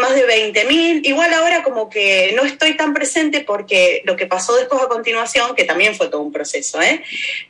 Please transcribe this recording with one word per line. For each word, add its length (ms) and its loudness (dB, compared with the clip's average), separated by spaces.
más 160 2
de 80 4
veinte 400 2
mil. 420 2
Igual 260 2
ahora 300 2
como 260 -2
que 480 2
no 80 2
estoy 320 0
tan 160 0
presente 480 0
porque 640 2
lo 120 0
que 100 -4
pasó 300 0
después 260 0
a 60 0
continuación, 640 -2
que 100 0
también 300 0
fue 140 -2
todo 140 -6
un 100 -8
proceso, 500 -6
¿eh? 200 0